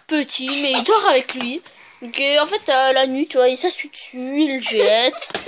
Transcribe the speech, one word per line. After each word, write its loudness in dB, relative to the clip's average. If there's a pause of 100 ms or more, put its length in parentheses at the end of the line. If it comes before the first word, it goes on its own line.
petit, -4 (120)
mais 0
il 0
dort 2
avec 2
lui, -6 (400)
donc -10
euh, 4
en 2
fait -6
euh, 4
la 2
nuit -2
tu -2
vois, 4
il 0
s'assoit -4
dessus, -6
il 0
le -4
jette, 2 (160)